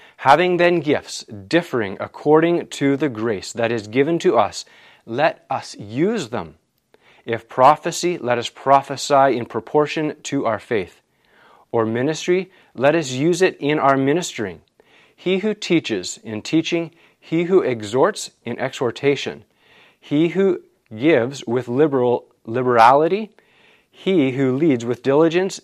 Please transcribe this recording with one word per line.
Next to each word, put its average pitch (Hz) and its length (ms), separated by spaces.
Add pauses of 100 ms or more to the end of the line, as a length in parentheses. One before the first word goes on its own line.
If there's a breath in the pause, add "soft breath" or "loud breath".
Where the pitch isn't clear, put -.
(180 soft breath)
Having 175 400
then 175 240
gifts 139 420
differing 104 760
according 156 680
to 139 280
the 147 140
grace 107 440
that 117 180
is 110 160
given 139 320
to - 180
us, 101 280 (420 soft breath)
let 147 420
us - 280
use 156 520
them. 87 300 (680 soft breath)
If 113 240
prophecy, 156 720
let 120 180
us 117 120
prophesy 135 840
in 120 120
proportion 151 680 (100)
to 139 200
our 110 140
faith. - 420 (720 soft breath)
Or 113 160
ministry, 156 640 (240 soft breath)
let 135 180
us 156 180
use 156 300
it 180 180
in 147 200
our 135 180
ministering. 135 640 (540 soft breath)
He 185 240
who 208 160
teaches 127 680
in 107 200
teaching, 160 480 (280 soft breath)
he 170 240
who 175 180
exhorts 120 680 (120)
in 117 140
exhortation, 127 840 (560 soft breath)
he 156 300
who 185 320 (340)
gives 131 500
with 120 220
liberal, 127 580 (200)
liberality, 127 840 (600 soft breath)
he 160 400
who 131 240
leads 135 280
with 120 200
diligence, 165 600